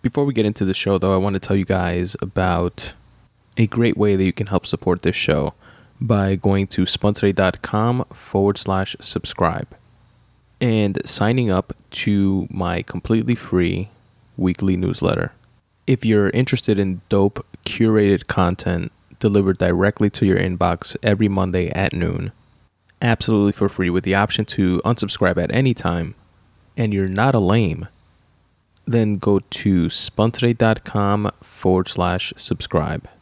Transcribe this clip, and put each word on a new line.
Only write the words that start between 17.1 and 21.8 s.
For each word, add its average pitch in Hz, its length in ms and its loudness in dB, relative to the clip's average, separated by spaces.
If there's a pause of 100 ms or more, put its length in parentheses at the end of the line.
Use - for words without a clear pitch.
curated 107 640 2
content 90 680 -2 (260)
delivered 98 380 2
directly 92 540 2
to - 140 -2
your 95 120 4
inbox 90 680 -2
every 107 240 2
Monday 92 440 0
at - 200 -2